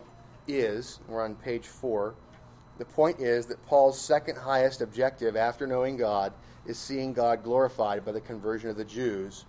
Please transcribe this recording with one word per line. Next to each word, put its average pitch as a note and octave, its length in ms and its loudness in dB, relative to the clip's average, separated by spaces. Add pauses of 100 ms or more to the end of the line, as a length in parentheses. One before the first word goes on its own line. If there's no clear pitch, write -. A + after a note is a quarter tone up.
(460)
is, B2 600 -2
we're A2+ 160 -4
on G#2+ 120 -6
page A#2 300 -6
four, A2 480 -4 (600)
the B2 80 -12
point D#3+ 340 2
is A#2+ 280 2
that A#2 200 -12
Paul's C3+ 320 6
second D3+ 380 0
highest C3 460 2
objective A#2 540 0
after A#2+ 300 0
knowing C3 300 0
God G2+ 360 0 (340)
is A#2 120 -8
seeing C3 340 -6
God A#2 300 2
glorified A#2 640 0
by G#2+ 80 -4
the G#2+ 80 -6
conversion A2 480 -6
of G#2 80 -6
the A2 80 -6
Jews, G2+ 640 -6